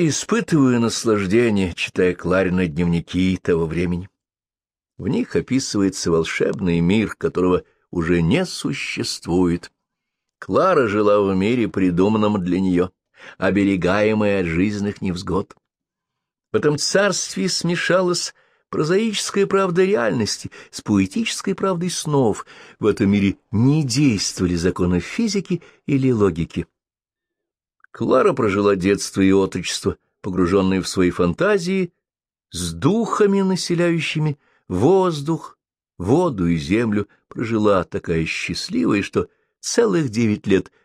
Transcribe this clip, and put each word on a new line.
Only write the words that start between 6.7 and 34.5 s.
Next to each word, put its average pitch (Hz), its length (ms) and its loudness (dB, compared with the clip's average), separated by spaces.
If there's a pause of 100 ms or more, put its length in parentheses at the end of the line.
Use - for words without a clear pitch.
мир, 95 340 0
которого 90 480 0 (260)
уже 87 320 0
не 127 240 2
существует. - 1300 -4 (680)
Клара 143 480 2
жила 104 340 4
в 98 140 2
мире, 107 340 0
придуманном 101 760 2
для 90 160 0
нее, 90 320 0 (460)
оберегаемая 98 1040 2
от 87 60 -2
жизненных 101 540 -2
невзгод. 92 540 -4 (960)
В 113 60 0
этом 147 200 2
царстве 190 680 -2
смешалась 175 840 -2 (360)
прозаическая 196 800 -2
правда 190 360 2
реальности 190 680 -2 (200)
с - 100 -14
поэтической 117 760 0
правдой 180 340 -2
снов. 139 560 0 (340)
В - 60 -2
этом 101 240 2
мире 98 280 2 (140)
не 135 320 2
действовали 110 720 0
законы 87 440 0
физики 196 600 -4 (240)
или 135 260 0
логики. 85 560 0 (1200)
Клара 131 420 2
прожила 101 420 2
детство 95 460 0
и 95 100 6
отрочество, 95 640 0 (240)
погруженные 95 600 2
в 82 60 -6
свои 90 220 2
фантазии, 175 840 -2 (600)
с 85 220 -6
духами, 196 680 0
населяющими 170 960 -2 (300)